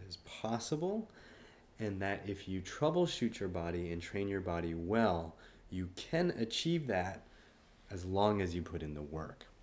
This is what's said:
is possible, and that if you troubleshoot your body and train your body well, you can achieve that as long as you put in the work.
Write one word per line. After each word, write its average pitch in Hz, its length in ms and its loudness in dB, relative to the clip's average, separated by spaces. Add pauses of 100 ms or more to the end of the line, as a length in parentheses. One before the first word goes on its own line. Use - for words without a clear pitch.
is 90 100 -10
possible, 160 920 -2 (680)
and 98 220 -2
that 98 260 0
if 101 200 -4
you 95 140 -2
troubleshoot 160 800 2
your 95 100 -2
body 87 420 -2
and 85 100 -2
train 98 260 -2
your 98 140 0
body 85 320 0
well, 85 600 2 (340)
you 92 260 -2
can 170 360 2
achieve 151 560 0
that 95 380 0 (640)
as 92 160 -6
long 101 360 6
as 87 140 0
you 87 60 0
put 80 220 -6
in 76 100 -4
the 73 80 -6
work. 78 440 -8 (180)